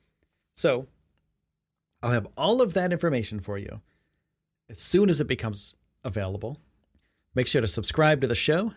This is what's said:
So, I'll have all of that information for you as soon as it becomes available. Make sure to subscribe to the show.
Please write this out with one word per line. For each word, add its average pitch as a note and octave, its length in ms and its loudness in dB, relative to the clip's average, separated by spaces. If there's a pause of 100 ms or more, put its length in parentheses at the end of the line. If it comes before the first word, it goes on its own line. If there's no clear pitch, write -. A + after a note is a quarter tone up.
(540)
So, C3 320 0 (1160)
I'll A#2 100 0
have A#2 160 0 (100)
all G#3 240 4
of G#3 100 0
that F3+ 180 2
information C#3 480 -2
for G2+ 200 -8
you G2+ 240 -12 (880)
as A2+ 100 -6
soon G3 300 4
as D3+ 100 4
it C#3+ 60 -2
becomes A2+ 480 -4 (280)
available. G2+ 560 -6 (760)
Make B2+ 140 0
sure C#3+ 120 2
to A2 80 0
subscribe D3+ 540 2
to C3 40 0
the A#2 80 0
show. F3+ 420 0